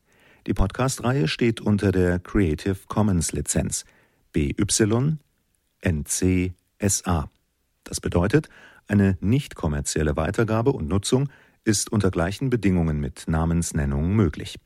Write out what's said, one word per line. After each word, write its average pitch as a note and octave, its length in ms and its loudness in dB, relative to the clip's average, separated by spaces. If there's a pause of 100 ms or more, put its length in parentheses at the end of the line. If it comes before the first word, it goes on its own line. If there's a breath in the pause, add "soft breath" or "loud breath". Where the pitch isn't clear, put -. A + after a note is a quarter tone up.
(460 soft breath)
Die A2+ 80 -2
Podcast-Reihe C3 760 0
steht A#2+ 320 0
unter G2+ 320 2
der F2+ 280 2
Creative F2+ 580 0 (100)
Commons F#2+ 440 0
Lizenz - 520 -4 (480 soft breath)
B D2 280 0
Y A#2 580 2 (640)
N D#2 240 -2
C F2+ 480 0 (240)
S - 300 -2
A. D#2 240 -2 (520)
Das - 160 -10
bedeutet, A#2 480 0 (400 loud breath)
eine G2 340 2
nicht B2 340 0
kommerzielle D2+ 600 -2
Weitergabe A2 560 0
und - 160 -4
Nutzung B2 420 0 (340 soft breath)
ist - 280 0
unter F#2+ 200 2
gleichen G2 400 -2
Bedingungen F2+ 480 2
mit - 280 -8
Namensnennung D#2+ 880 0
möglich. - 500 0